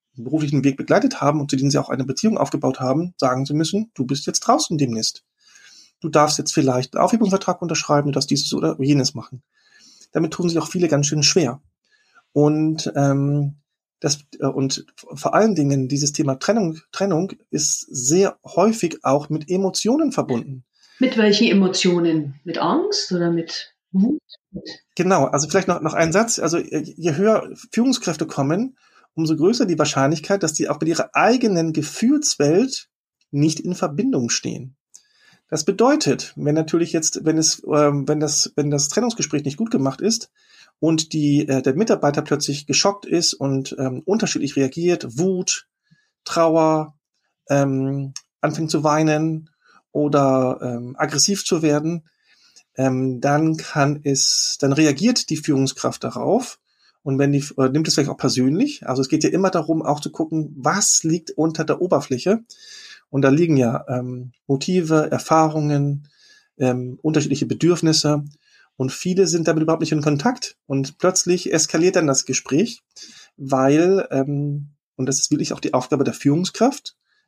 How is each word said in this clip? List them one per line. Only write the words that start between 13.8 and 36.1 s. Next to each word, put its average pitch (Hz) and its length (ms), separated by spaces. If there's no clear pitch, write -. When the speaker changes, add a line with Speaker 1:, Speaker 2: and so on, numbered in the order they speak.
Speaker 1:
das, 147 180
äh, 143 60
und 135 400
vor - 380
allen 208 220
Dingen 139 320
dieses 143 240
Thema 135 240
Trennung, 175 440
Trennung 190 400
ist - 400
sehr 170 540
häufig 190 640
auch 143 240
mit 151 200
Emotionen 196 640
verbunden. - 540
Speaker 2:
Mit 254 180
welchen 214 300
Emotionen? 175 960
Mit 165 140
Angst 330 540
oder 175 200
mit - 440
Wut? 226 280
Speaker 1:
Genau, 170 300
also 147 220
vielleicht 190 200
noch, 175 140
noch 156 120
ein 165 180
Satz. 226 280
Also, 165 180
äh, - 260
je 160 320
höher 202 340
Führungskräfte 220 540
kommen, 160 520
umso 160 240
größer 208 280
die 165 140
Wahrscheinlichkeit, 156 640
dass 160 100
die - 140
auch 143 120
mit 160 100
ihrer 160 240
eigenen 185 600
Gefühlswelt 220 1160
nicht 151 300
in 180 160
Verbindung 156 540
stehen. 127 460
Das 151 160
bedeutet, 226 720